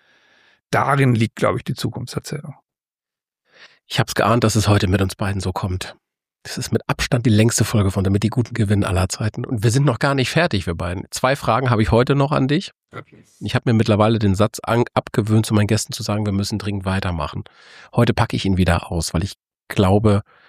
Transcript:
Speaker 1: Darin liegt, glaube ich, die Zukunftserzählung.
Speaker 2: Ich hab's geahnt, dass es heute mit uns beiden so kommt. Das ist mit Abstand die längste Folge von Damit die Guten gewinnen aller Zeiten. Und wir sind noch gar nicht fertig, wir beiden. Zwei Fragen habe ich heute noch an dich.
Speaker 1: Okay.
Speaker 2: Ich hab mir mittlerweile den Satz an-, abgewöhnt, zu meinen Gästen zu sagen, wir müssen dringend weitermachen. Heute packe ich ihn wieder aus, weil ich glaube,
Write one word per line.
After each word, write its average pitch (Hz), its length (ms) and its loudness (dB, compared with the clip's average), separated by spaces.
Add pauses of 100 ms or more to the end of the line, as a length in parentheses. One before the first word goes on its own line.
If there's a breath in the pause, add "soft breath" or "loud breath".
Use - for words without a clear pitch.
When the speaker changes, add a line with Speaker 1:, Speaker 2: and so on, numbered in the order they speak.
(720 soft breath)
Speaker 1:
Darin 131 440 2
liegt, 110 220 0
glaube 101 220 0
ich, - 60 -10
die - 100 -6
Zukunftserzählung. - 800 -8 (1300 soft breath)
Speaker 2:
Ich - 140 -4
hab's - 140 -6
geahnt, 113 300 2
dass 110 120 2
es 104 120 2
heute 101 200 4
mit 95 140 2
uns 95 140 -2
beiden 98 240 -4
so 92 120 -4
kommt. - 440 -6 (460)
Das - 160 -12
ist - 120 -8
mit - 180 0
Abstand 123 380 -2
die 120 40 4
längste 110 340 4
Folge 98 260 0
von 95 140 0
Damit 98 180 2
die 110 60 2
Guten 113 260 -2
gewinnen 101 300 0
aller 92 240 0
Zeiten. 110 360 -6
Und 113 200 -4
wir 113 80 2
sind 139 120 2
noch 123 140 2
gar 139 160 0
nicht 131 160 0
fertig, 156 360 0
wir 85 100 -4
beiden. 87 340 -6
Zwei 131 240 0
Fragen 123 360 0
habe 110 120 2
ich - 80 0
heute 127 240 4
noch 139 160 2
an 139 160 2
dich. - 240 -2 (220)
Speaker 1:
Okay. - 320 -20 (160)
Speaker 2:
Ich 104 160 -4
hab - 100 -4
mir 123 60 4
mittlerweile 107 480 4
den 98 160 2
Satz 104 240 0
an-, 117 240 0 (100)
abgewöhnt, 110 520 0
zu 113 80 0
meinen 104 120 4
Gästen 110 260 -2
zu - 120 -10
sagen, 107 200 -2
wir 104 80 -2
müssen 98 280 -2
dringend 101 240 -6
weitermachen. 95 580 -4 (500 loud breath)
Heute 117 220 2
packe 113 220 -2
ich - 80 -4
ihn 95 120 0
wieder 87 360 0
aus, 85 200 -4
weil 82 120 -2
ich - 100 -8 (320)
glaube, 101 560 2 (260 soft breath)